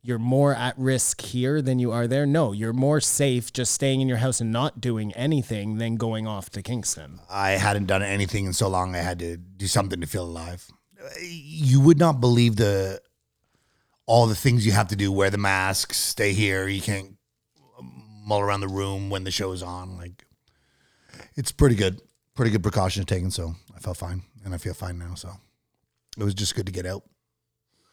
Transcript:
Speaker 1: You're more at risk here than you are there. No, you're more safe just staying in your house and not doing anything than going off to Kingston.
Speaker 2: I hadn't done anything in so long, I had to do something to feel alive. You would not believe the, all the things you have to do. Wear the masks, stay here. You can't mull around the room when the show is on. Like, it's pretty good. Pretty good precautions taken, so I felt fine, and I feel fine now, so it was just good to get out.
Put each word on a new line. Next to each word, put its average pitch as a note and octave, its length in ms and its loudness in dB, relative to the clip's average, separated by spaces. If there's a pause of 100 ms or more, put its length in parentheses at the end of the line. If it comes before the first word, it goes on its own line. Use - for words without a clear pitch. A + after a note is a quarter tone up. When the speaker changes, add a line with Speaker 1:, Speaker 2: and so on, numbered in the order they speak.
Speaker 1:
You're A#2+ 140 -2
more C3 340 4
at A#2+ 240 -4
risk C3 440 0
here C3+ 400 -2
than C3 180 0
you A#2+ 140 0
are A#2+ 140 0
there. C#3 180 2
No, C#3+ 260 2
you're A2 220 -4
more C#3 260 2
safe C3 540 0
just B2 200 -2
staying C3+ 280 0
in C3 80 2
your B2 80 0
house B2 240 0
and A2+ 100 -2
not B2 300 -2
doing A2 320 -4
anything A#2 640 -2
than A#2 180 -2
going A2 320 -4
off G2+ 240 -8
to G2+ 100 -8
Kingston. F2+ 680 -8
Speaker 2:
I G2 220 0
hadn't G2+ 340 2
done G2 180 0
anything G2+ 420 -2
in F#2 60 -4
so F#2+ 160 0
long, F#2 280 -2
I F2 40 -4
had F2 200 -4
to E2+ 180 -8
do F#2+ 280 -12
something F#2+ 360 -2
to E2 60 -8
feel F2+ 180 -6
alive. E2+ 420 -12 (540)
You D3+ 580 4
would D3 200 10
not D#3+ 200 4
believe A#2+ 380 6
the, G2 420 0 (1040)
all A#2 220 6
the G#2+ 80 0
things A#2+ 300 2
you G#2+ 80 4
have G2+ 160 2
to G#2 80 -4
do. G2+ 120 2
Wear G2 200 4
the G2+ 80 -2
masks, G2 600 0
stay - 360 0
here. F#2+ 340 0
You G2 140 -4
can't G2 340 -6 (1120)
mull G#2 160 2
around G2+ 180 0
the G2 80 -4
room G2 420 -4
when F#2+ 140 -4
the F#2+ 80 -6
show F#2+ 220 -4
is F#2 100 -10
on. F2+ 320 -10
Like, F2 300 -16 (1120)
it's - 160 -6
pretty C3 220 6
good. G2 260 0 (340)
Pretty A2+ 160 2
good G#2 120 2
precautions F#2+ 420 0
taken, F#2 260 -2
so E2 240 -6 (180)
I - 60 -20
felt - 160 -8
fine, F2+ 280 -10 (200)
and F#2+ 100 -8
I F2 40 -8
feel - 160 -8
fine F2+ 260 -10
now, F2 140 -12
so F2 180 -14 (840)
it G#2+ 80 -2
was G2+ 80 0
just G2 220 -4
good F#2+ 100 -4
to F#2+ 80 -6
get F2 120 -6
out. F#2+ 180 -8 (880)